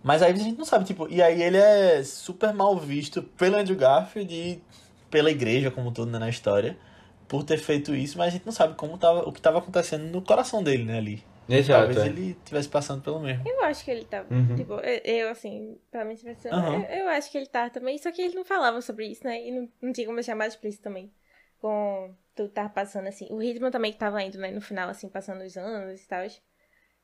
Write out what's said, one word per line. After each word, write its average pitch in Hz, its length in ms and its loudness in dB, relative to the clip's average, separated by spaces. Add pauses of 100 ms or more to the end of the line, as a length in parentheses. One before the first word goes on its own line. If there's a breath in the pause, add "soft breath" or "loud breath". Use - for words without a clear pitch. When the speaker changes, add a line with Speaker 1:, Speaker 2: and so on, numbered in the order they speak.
Speaker 1:
Mas 151 200 4
aí 175 100 8
a 185 40 2
gente 220 200 -2
não 311 80 -10
sabe, 202 200 2
tipo, 165 260 -6
e 170 100 0
aí 170 220 6
ele 175 140 4
é 196 480 8
super 190 500 -4
mal 202 240 4
visto 143 440 -4
pelo 190 340 2
Andrew 190 200 2
Garfield 190 560 4
e 170 300 -8 (480 soft breath)
pela 151 200 6
igreja 131 400 0
como 127 180 -6
um 120 40 -6
todo, 117 180 -4
né, 117 80 -4
na 113 100 -2
história, 107 480 0 (520 soft breath)
por 139 160 -2
ter 156 140 2
feito 147 360 -2
isso, 135 240 -4
mas 175 100 2
a - 20 2
gente 180 160 -8
não 226 60 -6
sabe 160 220 2
como 156 240 -8
tava, 170 300 4
o 151 40 -8
que - 80 -16
tava 160 180 6
acontecendo 170 460 -2
no 175 180 -6
coração 220 400 2
dele, 135 220 2
né, 113 140 -4
ali. 104 260 -6 (240)
Speaker 2:
Exato, 127 380 6
Speaker 1:
Talvez 123 120 2
Speaker 2:
é. 104 100 4
Speaker 1:
ele 180 360 -6
tivesse 147 240 -4
passando 143 340 -4
pelo 151 180 -4
mesmo. 131 260 -4
Speaker 3:
Eu 523 180 -2
acho 302 200 -4
que 285 60 -10
ele 233 140 -6
tava, 196 280 -10
Speaker 2:
Uhum. 123 240 2
Speaker 3:
tipo, - 180 -6
eu, - 300 -4
eu, 226 260 0
assim, 214 460 -12 (140)
pela 233 140 -8
minha 220 120 -10
impressão, 233 360 -10
Speaker 1:
Aham. 175 360 0
Speaker 3:
eu, - 160 -6
eu 370 40 0
acho 294 220 -2
que 294 80 -6
ele 269 80 -6
tava 240 240 -4
também, 254 280 -6
só 339 140 -6
que 339 100 -8
ele 359 120 -2
não 370 100 -8
falava 254 360 0
sobre 220 260 -10
isso, 220 180 -14
né, 240 220 -6
e 240 60 -10
não, 247 160 -6 (120)
não 254 120 -6
tinha 247 140 -6
como 226 100 -8
deixar 240 200 -6
mais 214 180 -4
explícito 208 300 -12
também, 196 260 -12 (500)
com 202 540 -4 (200)
tudo 208 140 -6
que 202 60 -18
tava 208 140 -4
passando, 202 400 -6
assim, 202 220 -14
o 220 80 -8
ritmo 240 340 -4
também 233 200 -2
que 214 60 -20
tava 208 240 -4
indo, 190 160 -10
né, 190 140 -8
no 202 80 -8
final, 190 280 -8
assim, 196 200 -12
passando 196 340 -12
os 190 140 -16
anos 190 440 -10
e - 60 -20
tal. 185 180 -6 (800)